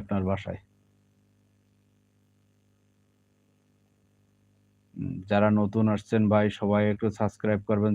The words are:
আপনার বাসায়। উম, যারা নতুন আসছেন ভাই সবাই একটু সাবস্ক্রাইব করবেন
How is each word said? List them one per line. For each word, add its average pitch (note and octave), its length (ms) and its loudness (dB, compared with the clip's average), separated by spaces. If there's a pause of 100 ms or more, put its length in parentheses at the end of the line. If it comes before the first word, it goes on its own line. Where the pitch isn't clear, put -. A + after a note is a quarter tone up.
আপনার G2 300 -4
বাসায়। F#2+ 300 -8 (4000)
উম, F2+ 200 -6 (160)
যারা G2+ 180 4 (120)
নতুন G#2 240 0 (100)
আসছেন G#2+ 280 -2 (100)
ভাই G#2 140 4 (140)
সবাই G#2 220 2 (100)
একটু G#2 140 -4 (120)
সাবস্ক্রাইব G#2+ 500 -2
করবেন G#2+ 260 0